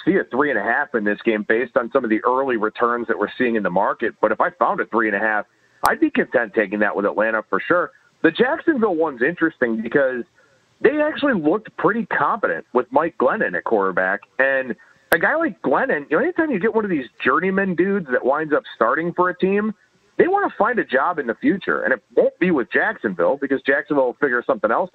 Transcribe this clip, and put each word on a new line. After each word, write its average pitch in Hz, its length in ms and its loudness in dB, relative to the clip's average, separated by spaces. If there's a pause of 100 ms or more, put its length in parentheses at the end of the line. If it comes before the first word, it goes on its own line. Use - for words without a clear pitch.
see 185 120 2
a 156 80 0
three 143 260 -2
and 117 80 -2
a 98 40 -2
half 123 320 -2
in 107 100 0
this 104 200 -2
game 107 240 0
based 120 280 0
on 117 160 -2
some 131 120 0
of 110 60 -4
the 107 140 0
early 127 320 0
returns 117 520 -2
that 95 100 -2
we're 101 200 -2
seeing 120 160 0
in 107 80 0
the 92 80 -2
market. 107 500 -2
But 107 120 2
if - 80 -4
I 170 100 2
found 160 300 0
a 107 60 -2
three 110 200 0
and 101 100 0
a 98 40 -2
half, 107 260 0 (420)
I'd 220 120 0
be 311 100 2
content 120 420 -2
taking 104 280 -2
that 101 140 2
with 98 120 -2
Atlanta 107 420 0
for 95 120 0
sure. 165 320 -2 (300)
The 165 80 6
Jacksonville 247 640 0
one's 151 280 -2
interesting 131 600 0
because 127 420 -2 (560)
they 294 200 2
actually 294 340 0
looked 175 420 -2
pretty 208 300 0
competent 151 680 -2
with 123 180 0
Mike 151 280 0
Glennon 127 380 0
at 80 80 -4
quarterback. 95 560 0 (180)
And 131 380 0 (360)
a 170 60 0
guy 202 180 0
like 320 260 -4
Glennon, 156 480 0
you 151 60 2
know, 208 60 2
anytime 320 280 -2
you 214 80 0
get 208 160 0
one 220 100 2
of 202 60 -4
these 135 160 -2 (160)
journeyman 185 520 0
dudes 190 380 0
that - 120 0
winds 147 300 0
up 135 80 0 (120)
starting 151 380 0
for 180 180 2
a 175 60 -8
team, 208 380 0 (420)
they 330 120 6
wanna 392 280 0
find 226 220 0
a 156 60 -2
job 151 340 0
in 131 80 -6
the 110 80 -2
future. 120 480 0
And 113 100 0
it 120 100 -2 (120)
won't 170 240 2
be 180 120 2
with 131 200 0
Jacksonville 123 680 0
because 135 260 -2
Jacksonville 143 440 0
will 120 140 -4
figure 123 260 0
something 113 240 0
else 165 240 0